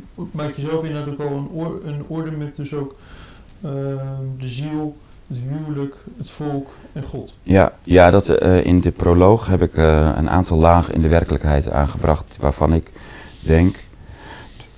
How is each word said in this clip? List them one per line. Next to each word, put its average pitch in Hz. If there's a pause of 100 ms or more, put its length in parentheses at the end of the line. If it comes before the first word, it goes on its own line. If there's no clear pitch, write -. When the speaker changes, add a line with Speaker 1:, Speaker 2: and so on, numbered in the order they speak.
(160)
Speaker 1:
Ja. 170
Speaker 2:
maak 147
je 143
zelf 160
inderdaad 147
ook 143 (100)
al 139
een 139
oor-, 160
een 147
orde 160
met 147
dus 143
ook, 139 (720)
ehm, 143 (640)
de 131
ziel, 151 (300)
het 127 (100)
huwelijk, 143 (240)
het -
volk 143 (240)
en 135
God. -
Speaker 1:
Ja, 92 (100)
ja, 87
dat, 98
eh, 90
in 90
de 87
proloog 90
heb 92
ik, 82
eh, 78
een -
aantal 85
lagen 85
in 80
de 78
werkelijkheid 76
aangebracht -
waarvan 76
ik - (500)
denk, 82 (1000)